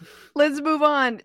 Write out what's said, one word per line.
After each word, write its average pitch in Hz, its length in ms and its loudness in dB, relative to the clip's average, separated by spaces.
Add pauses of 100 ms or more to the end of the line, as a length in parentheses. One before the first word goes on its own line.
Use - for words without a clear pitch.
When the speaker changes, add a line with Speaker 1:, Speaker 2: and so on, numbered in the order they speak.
(140)
Speaker 1:
<laughs> - 220 -20
Speaker 2:
Let's 294 240 0
move 302 220 -2
on. 277 420 0